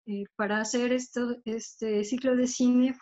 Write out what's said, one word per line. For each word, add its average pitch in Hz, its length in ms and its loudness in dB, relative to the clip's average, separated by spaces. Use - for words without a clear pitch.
eh, 202 160 -6
para 214 240 0
hacer 240 320 0
esto, 247 520 -2
este 220 600 -4
ciclo 254 320 0
de 247 100 2
cine 247 560 4